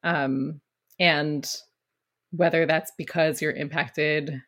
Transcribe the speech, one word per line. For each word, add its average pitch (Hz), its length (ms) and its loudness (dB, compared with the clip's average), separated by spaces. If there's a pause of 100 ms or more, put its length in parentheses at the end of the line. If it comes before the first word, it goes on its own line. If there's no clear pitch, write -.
Um, 143 580 -2 (380)
and 151 480 2 (840)
whether 165 340 2
that's 156 320 0
because 156 460 0
you're 151 100 0
impacted 147 960 -2